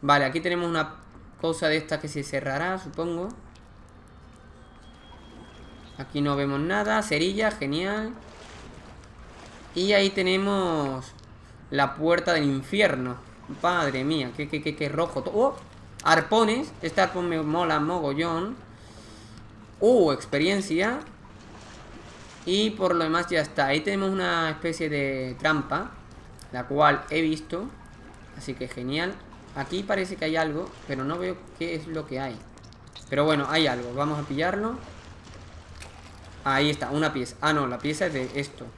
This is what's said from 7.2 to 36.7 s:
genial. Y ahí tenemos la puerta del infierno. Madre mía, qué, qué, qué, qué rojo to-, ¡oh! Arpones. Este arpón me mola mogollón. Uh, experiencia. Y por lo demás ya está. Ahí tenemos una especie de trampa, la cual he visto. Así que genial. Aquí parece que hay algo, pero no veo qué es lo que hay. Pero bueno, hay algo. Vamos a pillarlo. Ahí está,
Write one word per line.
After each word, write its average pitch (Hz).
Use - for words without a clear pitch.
genial. 202
Y 190
ahí 196
tenemos 185
la 139
puerta 170
del 156
infierno. 135
Madre 151
mía, 143
qué, 147
qué, 147
qué, 151
qué 151
rojo 151
to-, 180
¡oh! 247
Arpones. 214
Este 165
arpón 180
me 165
mola 156
mogollón. 165
Uh, 202
experiencia. 190
Y 208
por 190
lo 165
demás 165
ya 170
está. 147
Ahí 143
tenemos 196
una 175
especie 156
de 135
trampa, 156
la 123
cual 143
he 156
visto. 165
Así 135
que 123
genial. 147
Aquí 151
parece 196
que 160
hay 160
algo, 160
pero 131
no 156
veo 185
qué 165
es 156
lo 156
que 131
hay. 123
Pero 143
bueno, 147
hay 156
algo. 123
Vamos 147
a 147
pillarlo. 185
Ahí 139
está, 147